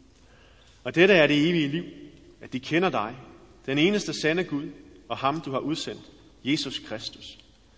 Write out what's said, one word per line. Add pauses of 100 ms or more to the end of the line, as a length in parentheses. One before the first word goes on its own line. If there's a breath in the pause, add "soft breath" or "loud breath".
(840 soft breath)
Og
dette
er
det
evige
liv, (560)
at
de
kender
dig, (500)
den
eneste
sande
Gud, (380)
og
ham,
du
har
udsendt, (420)
Jesus
Kristus. (400 soft breath)